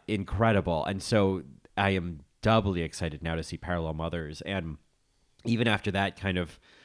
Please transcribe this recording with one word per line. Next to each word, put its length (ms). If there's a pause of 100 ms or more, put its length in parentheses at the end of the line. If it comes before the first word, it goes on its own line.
incredible. 800
And 160
so 420 (340)
I 140
am 300 (200)
doubly 400
excited 420
now 120
to 80
see 140
Parallel 360
Mothers, 480
and 360 (680)
even 220
after 240
that 280
kind 180
of, 220 (260)